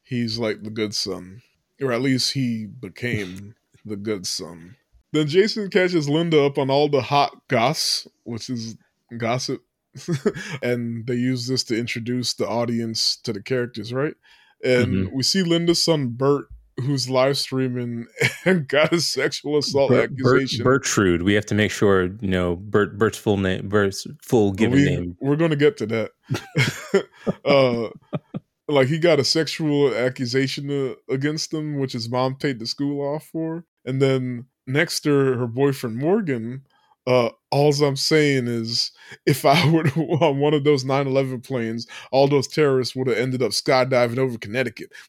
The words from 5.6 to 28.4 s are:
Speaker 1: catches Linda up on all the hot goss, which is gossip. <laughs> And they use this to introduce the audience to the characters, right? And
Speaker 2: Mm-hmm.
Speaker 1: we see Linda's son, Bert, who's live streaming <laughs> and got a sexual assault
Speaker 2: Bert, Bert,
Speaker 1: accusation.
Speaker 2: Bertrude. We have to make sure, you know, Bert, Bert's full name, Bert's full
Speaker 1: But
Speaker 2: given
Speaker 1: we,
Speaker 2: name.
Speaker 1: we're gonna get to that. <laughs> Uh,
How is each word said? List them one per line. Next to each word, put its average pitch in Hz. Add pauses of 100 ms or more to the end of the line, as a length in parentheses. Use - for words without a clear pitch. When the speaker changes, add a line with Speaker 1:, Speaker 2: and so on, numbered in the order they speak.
Speaker 1:
catches 175
Linda 160
up 143
on 135
all 147
the 139
hot 143
goss, - (180)
which 113
is 113 (400)
gossip. 120 (320)
<laughs> 175
And 117
they 127
use 123
this 127
to 113
introduce 120
the 131
audience 117
to 117
the 101
characters, 120
right? 139 (500)
And 123 (200)
Speaker 2:
Mm-hmm. 113
Speaker 1:
we 131
see 190
Linda's 170
son, 147
Bert, 135 (320)
who's 127
live 131
streaming 123 (200)
<laughs> -
and 175
got 156
a 170
sexual 143
assault 139
Speaker 2:
Bert, 123
Bert, 131
Speaker 1:
accusation. 120
Speaker 2:
Bertrude. 104
We 98
have 104
to -
make 104
sure, 98 (160)
you 101
know, 90
Bert, 101
Bert's 107
full 101
name, 95
Bert's 98 (160)
full 107
Speaker 1:
But 95
Speaker 2:
given 117
Speaker 1:
we, 95
Speaker 2:
name. 87
Speaker 1:
we're 143
gonna 160
get 143
to 110
that. 110 (840)
<laughs> 392 (360)
Uh, 127 (800)